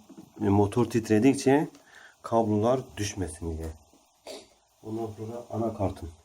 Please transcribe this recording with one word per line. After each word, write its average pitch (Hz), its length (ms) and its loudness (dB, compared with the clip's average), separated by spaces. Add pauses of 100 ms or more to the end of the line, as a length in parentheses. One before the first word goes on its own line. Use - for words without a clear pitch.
(380)
motor 104 520 2
titredikçe 131 800 4 (540)
kablolar 113 580 0 (160)
düşmesin 85 640 -8
diye. 80 100 -8 (1120)
Ondan 110 240 -8
sonra 110 440 -10
anakartım. 107 600 -4 (140)